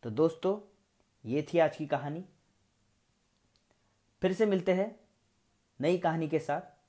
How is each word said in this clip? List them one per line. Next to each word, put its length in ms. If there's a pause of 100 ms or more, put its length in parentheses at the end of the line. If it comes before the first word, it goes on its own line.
तो 60
दोस्तों, 560 (600)
ये 280
थी 60
आज 180
की 100
कहानी। 380 (2000)
फिर 120
से 120
मिलते 280
हैं 260 (800)
नई 160
कहानी 300
के 120
साथ। 220 (280)